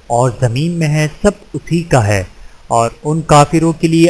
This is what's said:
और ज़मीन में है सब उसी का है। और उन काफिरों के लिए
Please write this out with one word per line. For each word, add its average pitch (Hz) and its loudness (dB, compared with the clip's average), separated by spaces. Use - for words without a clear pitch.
और 120 0
ज़मीन 131 -2
में 165 -2
है 151 0
सब - -2
उसी 170 -4
का 139 2
है। 101 0
और 117 0
उन 156 -2
काफिरों 156 4
के 165 -2
लिए 165 4